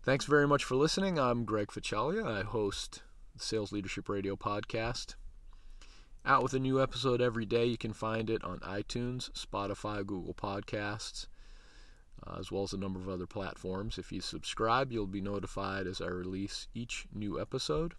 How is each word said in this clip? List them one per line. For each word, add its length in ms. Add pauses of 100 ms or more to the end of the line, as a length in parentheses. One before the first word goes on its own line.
Thanks 240
very 200
much 180
for 120
listening. 420
I'm 260
Greg 240
Fachalia. 580
I 160
host 600 (320)
the 80
Sales 300
Leadership 360
Radio 280
podcast. 800 (1120)
Out 160
with 120
a 40
new 240
episode 380
every 240
day. 220
You 120
can 140
find 380
it 140
on 160
iTunes, 720
Spotify, 760
Google 280
Podcasts, 920 (1000)
uh, 120
as 140
well 100
as 100
a 60
number 220
of 80
other 180
platforms. 720
If 140
you 80
subscribe, 720
you'll 140
be 140
notified 680
as 140
I 60
release 680
each 380
new 280
episode. 580